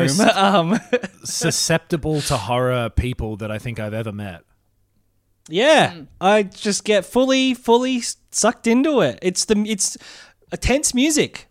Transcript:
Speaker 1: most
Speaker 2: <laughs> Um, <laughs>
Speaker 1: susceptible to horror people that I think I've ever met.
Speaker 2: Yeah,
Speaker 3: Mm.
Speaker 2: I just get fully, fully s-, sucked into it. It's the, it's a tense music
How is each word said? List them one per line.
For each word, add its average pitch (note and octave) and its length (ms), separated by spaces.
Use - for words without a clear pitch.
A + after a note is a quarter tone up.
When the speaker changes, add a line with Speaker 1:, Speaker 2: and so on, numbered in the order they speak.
Speaker 1:
most G3 40
Speaker 2:
<laughs> - 0
Um, G3 600
<laughs> - 220
Speaker 1:
susceptible D#3 1000
to C#3 160
horror B2 500
people A2+ 480
that G#2+ 140
I G#2+ 80
think A#2 200
I've G#2+ 140
ever A2 180
met. G2 300
Speaker 2:
Yeah, G#3 420
Speaker 3:
Mm. E3 140
Speaker 2:
I G#3 260
just G3 400
get G#3 200
fully, C4 480
fully B3 460
s-, - 180
sucked - 360
into B3+ 360
it. B2+ 180
It's F3+ 240
the, G#3 240
it's - 300
a F3 60
tense C#4+ 380
music C4 560